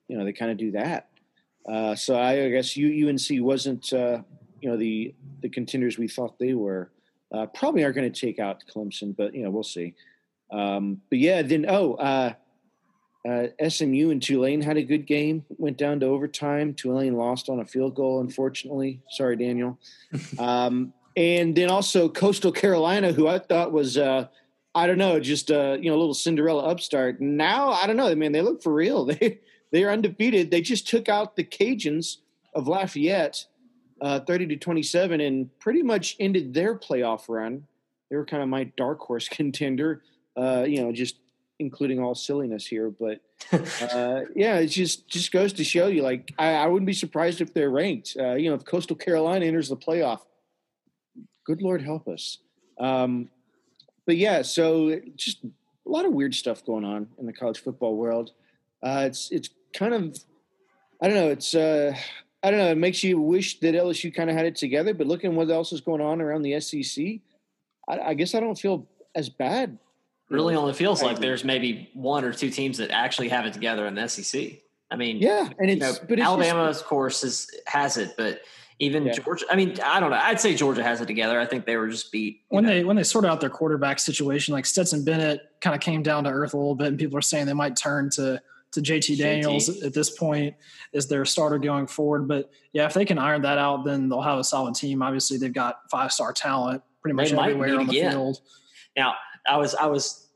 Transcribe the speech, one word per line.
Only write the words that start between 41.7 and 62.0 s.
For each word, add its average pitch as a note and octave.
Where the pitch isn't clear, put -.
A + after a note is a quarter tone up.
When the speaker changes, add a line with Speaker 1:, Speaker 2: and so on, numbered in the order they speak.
Speaker 1:
all B2
silliness B2
here, A2
but, G#2+
Speaker 2:
<laughs> -
Speaker 1:
uh, B2
yeah, G3+
it E3
just, E3
just F3
goes F#3+
to F3
show E3+
you, F3
like, B2+
I, D#3+
I D3+
wouldn't F#3+
be G3
surprised E3
if D#3
they're C#3+
ranked. C#3+
Uh, B2+
you D#3
know, D3
if C3
Coastal E3+
Carolina E3+
enters D#3+
the C3
playoff, D3
good D#3+
Lord F3+
help D#3
us. -
Um, B2+
but E3+
yeah, F3+
so D#3+
just -
a B2+
lot E4+
of E4+
weird C#3
stuff -
going A2
on G#2
in B2+
the A2+
college A2+
football B2+
world. A#2
Uh, C3+
it's, -
it's D#3
kind A3+
of, E3+
I F3
don't G#3
know, E3
it's, C#3+
uh, D#3